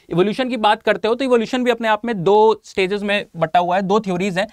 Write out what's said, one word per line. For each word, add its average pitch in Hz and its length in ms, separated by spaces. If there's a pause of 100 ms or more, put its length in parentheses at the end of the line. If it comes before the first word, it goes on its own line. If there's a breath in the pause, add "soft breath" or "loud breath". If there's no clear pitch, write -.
इवोल्यूशन 208 400
की 247 80
बात 214 260
करते 208 240
हो 233 80
तो 269 100
इवोल्यूशन 247 380
भी 240 80
अपने 233 160
आप 214 180
में 208 180
दो 214 420
स्टेजेस 196 360
में 202 240 (120)
बटा 160 220
हुआ 180 160
है, 202 60
दो 196 180
थ्योरीज 190 380
हैं। 214 160